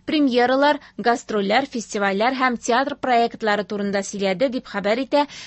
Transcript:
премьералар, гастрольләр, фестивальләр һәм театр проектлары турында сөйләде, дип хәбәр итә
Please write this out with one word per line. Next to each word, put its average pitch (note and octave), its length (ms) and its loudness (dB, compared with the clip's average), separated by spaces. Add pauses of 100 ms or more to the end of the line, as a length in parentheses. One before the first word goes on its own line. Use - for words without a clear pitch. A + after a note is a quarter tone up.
премьералар, C4+ 720 2 (220)
гастрольләр, A3+ 640 0
фестивальләр G#3+ 720 -2
һәм B3+ 240 0
театр C4+ 400 0
проектлары A#3 640 0
турында G3+ 400 -4
сөйләде, G3 480 -2
дип B3+ 160 -8
хәбәр G#3 380 -2
итә C#4+ 180 2 (220)